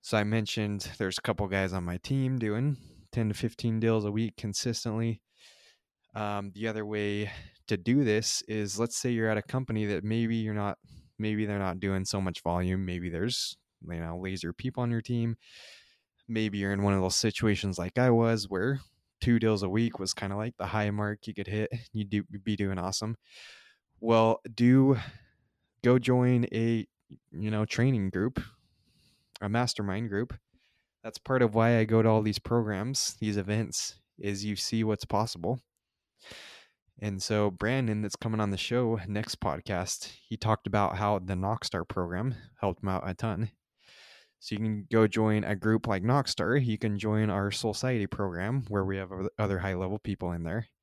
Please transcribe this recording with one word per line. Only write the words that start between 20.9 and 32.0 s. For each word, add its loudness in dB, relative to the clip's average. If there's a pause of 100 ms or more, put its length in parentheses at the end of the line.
mark -4
you -10
could -8
hit. -2 (220)
You'd -4
do, 2 (220)
be 0
doing -2
awesome. -4 (840)
Well, 6 (140)
do 8 (840)
go 6
join 4
a, 0 (440)
you -4
know, 0
training 2
group, 0 (1000)
a -4
mastermind -2
group. -2 (680)
That's -10
part 2
of 4
why 6
I 6
go 4